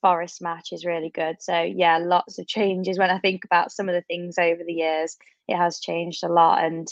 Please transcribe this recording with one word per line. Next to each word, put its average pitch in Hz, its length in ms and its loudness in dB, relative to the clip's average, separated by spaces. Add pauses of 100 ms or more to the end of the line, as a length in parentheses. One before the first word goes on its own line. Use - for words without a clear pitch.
Forest 175 400 2
match 165 300 -8
is 165 140 -10
really 165 260 -4
good. 160 300 -4
So 170 200 -2
yeah, 170 380 4
lots 175 400 0
of 185 80 -10
changes. 190 500 -2
When 185 140 4
I 185 80 0
think 190 260 -2
about 170 260 2
some 202 160 -6
of 180 60 0
the 175 100 0
things 175 360 -6
over 170 240 2
the 170 100 -6
years, 160 420 -2 (320)
it 185 100 -2
has 175 220 0
changed 170 440 -6
a 170 80 -2
lot 170 320 4
and 165 280 -4